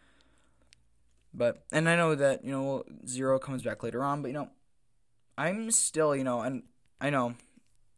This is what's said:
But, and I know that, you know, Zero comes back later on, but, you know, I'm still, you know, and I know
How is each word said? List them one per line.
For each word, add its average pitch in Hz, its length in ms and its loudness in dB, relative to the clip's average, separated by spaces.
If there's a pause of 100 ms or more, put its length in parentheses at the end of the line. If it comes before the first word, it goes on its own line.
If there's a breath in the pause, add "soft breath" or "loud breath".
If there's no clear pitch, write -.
(1400 soft breath)
But, 120 360 0
and 160 160 2
I 170 80 4
know 165 200 4
that, 139 280 2
you 135 80 -6
know, 135 320 -2 (240)
Zero 131 300 2
comes 131 240 -6
back 107 220 -6
later 120 200 -2
on, 143 200 -2
but, 135 60 -4
you 131 40 -4
know, 143 160 -6 (880)
I'm 202 340 -2
still, 156 440 2
you 135 80 -2
know, 123 180 0
and 127 220 -4 (360)
I 139 100 -2
know 127 240 0 (640)